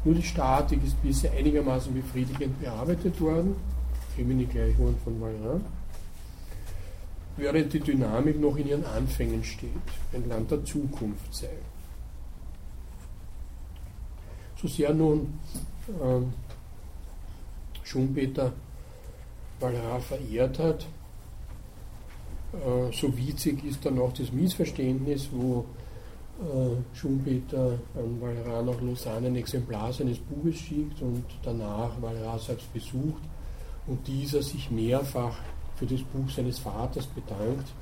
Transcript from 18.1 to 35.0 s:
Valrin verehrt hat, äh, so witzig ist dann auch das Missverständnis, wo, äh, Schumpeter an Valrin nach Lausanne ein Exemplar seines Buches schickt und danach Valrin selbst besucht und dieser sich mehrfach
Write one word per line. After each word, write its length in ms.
Valrin 420
verehrt 580
hat, 260
äh, 400
so 240
witzig 480
ist 200
dann 140
auch 140
das 180
Missverständnis, 1000
wo, 340
äh, 560
Schumpeter 840
an 260
Valrin 440
nach 160
Lausanne 460
ein 80
Exemplar 580
seines 240
Buches 420
schickt 420
und 220
danach 580
Valrin 380
selbst 340
besucht 480
und 220
dieser 340
sich 300
mehrfach 640